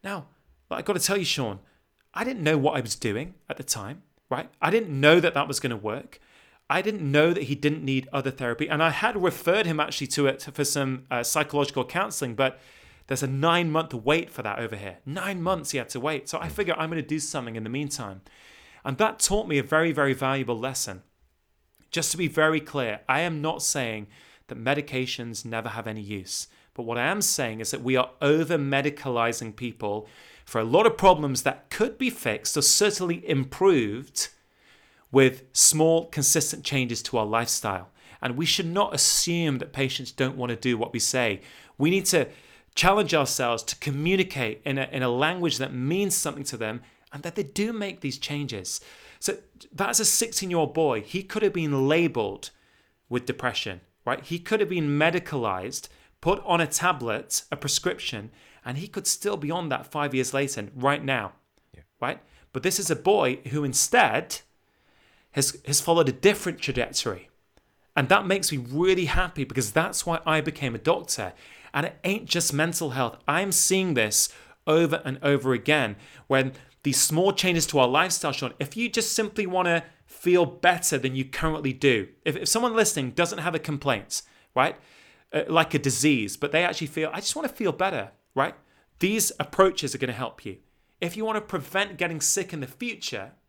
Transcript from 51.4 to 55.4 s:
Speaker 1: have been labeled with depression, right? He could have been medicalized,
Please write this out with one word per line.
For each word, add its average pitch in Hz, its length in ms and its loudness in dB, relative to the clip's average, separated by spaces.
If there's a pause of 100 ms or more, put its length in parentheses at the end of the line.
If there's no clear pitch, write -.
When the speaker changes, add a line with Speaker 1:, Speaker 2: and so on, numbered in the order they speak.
Speaker 1:
have 196 80 4
been 143 380 2
labeled 135 640 2 (580)
with 123 160 -2
depression, 113 560 -4 (240)
right? 131 180 -4
He 170 160 -6
could 214 220 0
have 185 80 0
been 151 280 0
medicalized, 131 920 -2 (320)